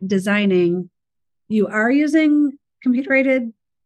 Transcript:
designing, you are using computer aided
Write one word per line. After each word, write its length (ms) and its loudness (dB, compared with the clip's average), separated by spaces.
designing, 840 0
you 200 0
are 220 -2
using 680 2
computer 320 -2
aided 380 0